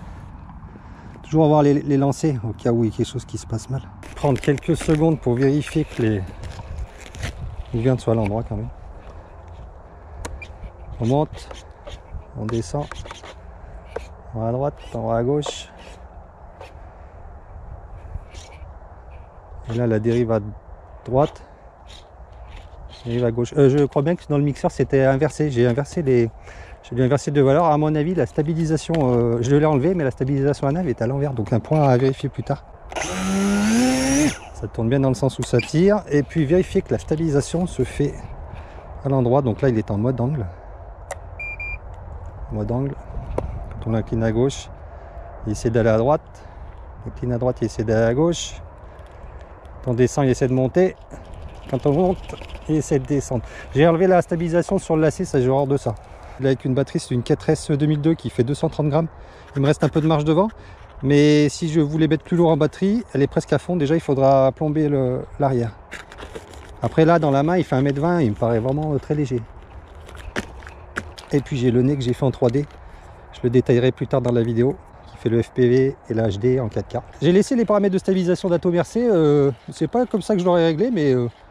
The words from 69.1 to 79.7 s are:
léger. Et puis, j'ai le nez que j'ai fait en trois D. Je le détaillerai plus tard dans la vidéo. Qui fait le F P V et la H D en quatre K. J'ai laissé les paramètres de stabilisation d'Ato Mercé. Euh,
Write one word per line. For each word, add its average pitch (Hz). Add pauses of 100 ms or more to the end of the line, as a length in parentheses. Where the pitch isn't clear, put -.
léger. 131 (1900)
Et 147
puis, 139
j'ai 123
le 123
nez 139
que 135
j'ai 123
fait 123
en 127
trois -
D. 143 (640)
Je -
le 123
détaillerai 123
plus 127
tard 135
dans 120
la 117
vidéo. 120 (320)
Qui -
fait -
le 117
F -
P 123
V 131 (140)
et 120
la 113
H 98
D 127
en 120
quatre 101
K. - (200)
J'ai 151
laissé 202
les 233
paramètres 202
de 190
stabilisation 185
d'Ato 175
Mercé. 175
Euh, 147 (200)